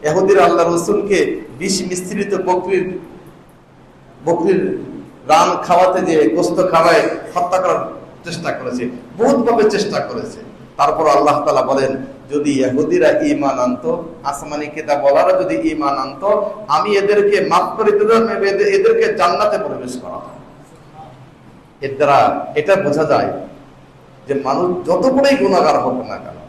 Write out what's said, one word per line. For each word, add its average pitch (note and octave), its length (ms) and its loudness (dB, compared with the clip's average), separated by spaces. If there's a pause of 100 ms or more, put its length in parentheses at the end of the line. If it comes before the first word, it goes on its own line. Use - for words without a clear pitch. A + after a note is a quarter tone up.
ইহুদিরা F#3 360 4
আল্লাহ E3+ 300 2
রসুলকে F#3 640 0 (180)
বিষ F#3+ 240 -4
মিশ্রিত G3 520 -6
বকরির, F#3 640 -2 (1300)
বকরির E3 540 0 (500)
রান E3+ 340 4
খাওয়াতে, F#3 380 2
যে D#3 280 2
গোস্ত E3+ 420 0
খাওয়ায় E3 320 4 (320)
হত্যা F3 260 0
করার C#3+ 400 -4 (240)
চেষ্টা D#3+ 280 -8
করেছে, B2+ 380 -6 (280)
বহুতভাবে A3+ 520 2
চেষ্টা G3 300 -2
করেছে। - 400 -8 (360)
তারপর D#3 320 2
আল্লাহ C#3+ 360 2
তাআলা C3+ 180 2
বলেন, C3 340 0 (340)
"যদি C#3 320 0
ইহুদিরা D3+ 600 2
ঈমান C#3 360 0
আনতো, B2 460 -2 (200)
আসমানি D3 420 -8
কিতাবওয়ালারা D3+ 760 2
যদি D#3+ 280 -2
ঈমান C#3+ 260 -2
আনতো, F#3+ 540 -2 (180)
আমি G#3+ 280 0
এদেরকে G3+ 520 2
মাফ F3+ 320 0
করে G#3 180 4
দিতাম, A3+ 300 4
এদের-, G3 380 0
এদেরকে A3 480 4
জান্নাতে - 440 0
প্রবেশ - 440 -8
করাতাম।" - 380 -14 (1400)
এর C3+ 160 -8
দ্বারা C#3 580 2
এটা F#3+ 220 2
বোঝা D3 280 0
যায় A#2 280 0 (960)
যে C3+ 60 -2
মানুষ F3 520 -2
যত F3+ 200 0
বড়ই C4+ 300 4
গুনাহগার D#3+ 440 2
হোক C3 140 -4
না G#2+ 220 -8
কেন - 180 -14 (140)